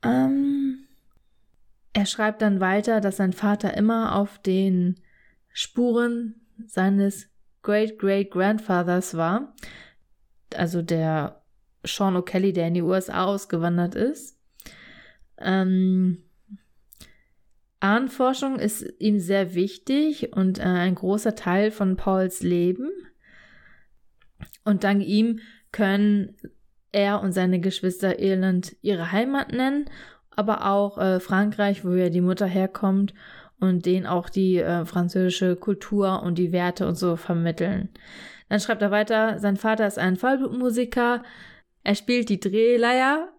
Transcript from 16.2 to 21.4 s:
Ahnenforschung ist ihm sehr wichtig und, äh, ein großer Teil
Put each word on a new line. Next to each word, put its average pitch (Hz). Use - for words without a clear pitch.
Ahnenforschung 262
ist -
ihm 208
sehr 185
wichtig 269
und, 190
äh, -
ein 180
großer 208
Teil 196